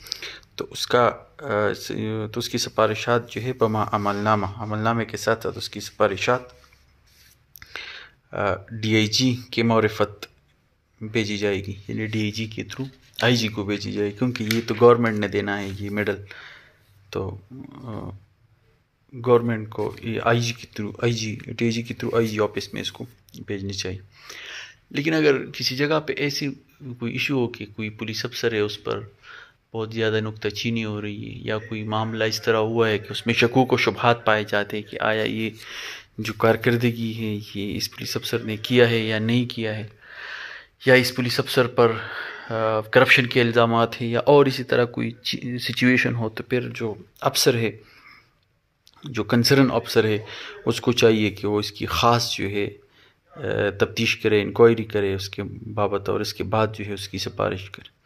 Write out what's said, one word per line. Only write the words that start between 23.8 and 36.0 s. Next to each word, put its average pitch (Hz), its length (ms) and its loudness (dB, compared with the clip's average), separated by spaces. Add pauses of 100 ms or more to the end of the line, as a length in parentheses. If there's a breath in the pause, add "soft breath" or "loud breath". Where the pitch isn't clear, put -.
लेकिन 151 220 0
अगर 151 240 4
किसी - 380 -6
जगह 147 220 2
पे 151 140 -2
ऐसी 143 360 -4 (340)
कोई 120 280 -8
इशू 127 280 -2
हो 120 100 2
कि 113 160 -12
कोई 107 260 -8
पुलिस 113 360 -8
अफसर 117 280 -2
है 104 80 2
उस 107 140 -2
पर 107 400 -8 (560 loud breath)
बहुत 110 200 -6
ज़्यादा 110 280 0
नुक्ताचीनी 110 600 -2
हो 107 180 -4
रही 104 240 -8
है 110 220 -12
या 110 120 -2
कोई 107 260 -8
मामला 110 400 -2
इस 107 200 -2
तरह 113 140 4
हुआ 113 300 4
है 104 100 2
कि 101 100 -10
उसमें - 260 -2
शकूक 131 400 4
व - 20 6
शुबहात 120 500 2
पाए 107 180 4
जाते 104 320 -2
हैं 104 100 -6
कि - 100 -12
आया 107 280 0
ये 110 300 -2 (680 loud breath)